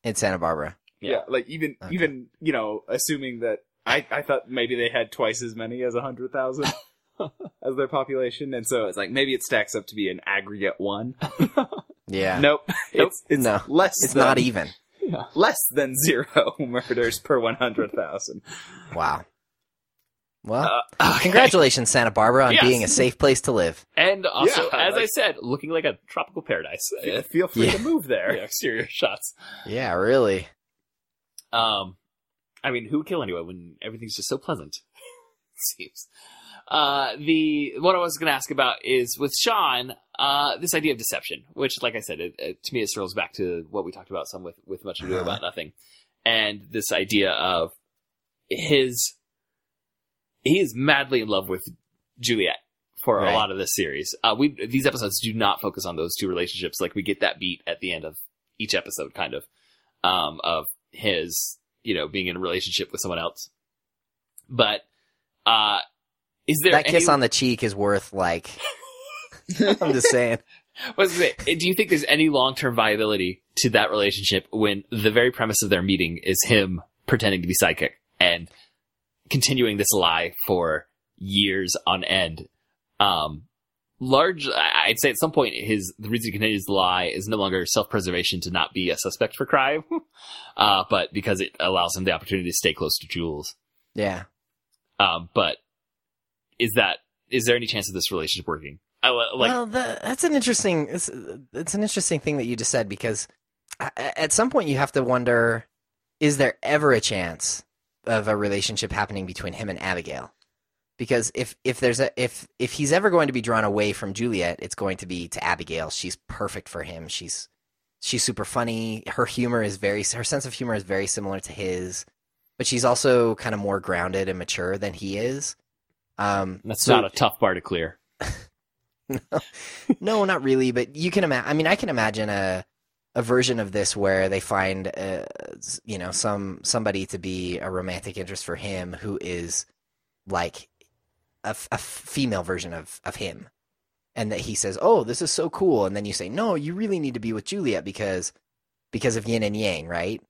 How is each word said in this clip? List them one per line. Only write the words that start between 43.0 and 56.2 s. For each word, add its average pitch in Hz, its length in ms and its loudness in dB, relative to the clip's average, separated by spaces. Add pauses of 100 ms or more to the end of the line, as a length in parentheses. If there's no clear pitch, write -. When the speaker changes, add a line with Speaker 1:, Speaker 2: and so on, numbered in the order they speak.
Speaker 3:
back 101 200 -4
to 87 380 -4
what 98 120 -4
we 90 80 -8
talked 95 180 -20
about 87 180 -8
some 92 160 -14
with, 87 120 -14 (100)
with 92 200 -12
Much 95 160 -10
Ado 92 140 -4
Speaker 1:
Uh-huh. 90 80 -4
Speaker 3:
About 82 180 -4
Nothing. 82 320 -8 (500)
And 107 380 0 (100)
this 107 220 -4
idea 98 380 2
of 82 400 0 (800)
his, 135 680 0 (1300)
he 160 180 4
is 131 160 0
madly 135 460 2
in 107 60 -6
love 95 220 -2
with 92 140 -4 (560)
Juliet 113 380 0 (460)
for 110 140 4
Speaker 1:
Right. 98 160 2
Speaker 3:
a - 20 2
lot 107 160 0
of 95 60 -4
this 95 180 -2
series. 73 380 -4 (100)
Uh, 110 140 4
we, 143 180 2 (120)
these 135 180 0
episodes 117 360 0
do 113 120 -4
not 104 280 0
focus - 240 -6
on 87 100 -6
those 82 200 -4
two 98 120 -4